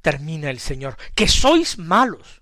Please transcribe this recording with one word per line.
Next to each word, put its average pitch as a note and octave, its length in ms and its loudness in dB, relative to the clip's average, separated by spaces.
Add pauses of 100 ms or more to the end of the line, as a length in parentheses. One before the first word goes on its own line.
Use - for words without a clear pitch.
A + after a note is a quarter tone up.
termina D3 480 -6
el B2+ 120 -8
Señor, C3+ 360 -8 (180)
"que - 140 2
sois D#4+ 500 4
malos F#3+ 640 -2